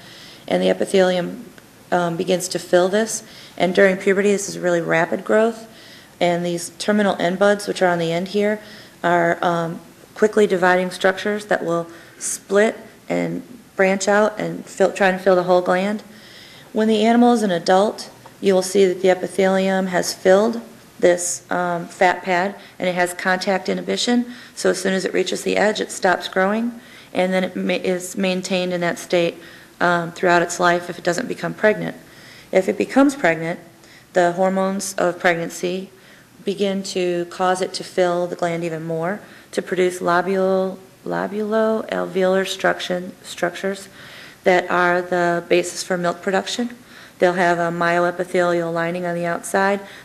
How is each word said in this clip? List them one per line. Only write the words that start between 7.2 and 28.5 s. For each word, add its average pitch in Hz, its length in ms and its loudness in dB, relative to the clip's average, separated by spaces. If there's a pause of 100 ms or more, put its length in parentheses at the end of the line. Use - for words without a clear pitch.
buds, 202 300 2
which 185 140 -4
are 185 60 4
on 175 100 2
the 165 140 -2
end 180 160 -4
here, 208 320 0 (440)
are, 170 400 2
um, 170 360 -2 (340)
quickly 214 320 4
dividing 180 440 2
structures 208 560 -2
that - 180 -2
will 165 220 -2 (320)
split - 580 0 (320)
and 175 340 -4 (340)
branch 196 320 2
out 208 300 4
and 170 260 -6
fill, - 280 0
try 196 160 2
and 185 120 0
fill 185 160 4
the 180 60 4
whole 180 180 4
gland. 185 420 0 (680)
When 220 160 2
the 214 160 2
animal 240 300 6
is 220 80 0
an 202 80 0
adult, 190 600 2 (300)
you 196 140 4
will 185 80 4
see 196 240 4
that 180 160 -2
the 185 80 6
epithelium 190 760 0
has 175 260 -2
filled 214 480 4 (360)
this, 175 520 0
um, 175 380 -2
fat 180 340 0
pad, 185 320 -2 (240)
and 185 100 -4
it 175 60 -2
has 175 180 0
contact 185 560 -2
inhibition. 196 640 -2 (220)
So - 160 0
as 180 100 -2
soon 190 140 0
as 185 100 -2
it - 80 -4
reaches - 300 -2
the 185 140 0
edge, 202 240 2
it - 100 -6
stops - 380 0
growing, 220 520 -2 (320)
and 185 200 0
then 185 120 0
it 185 120 -8
ma-, 190 180 -2
is 180 420 -4
maintained 185 560 -2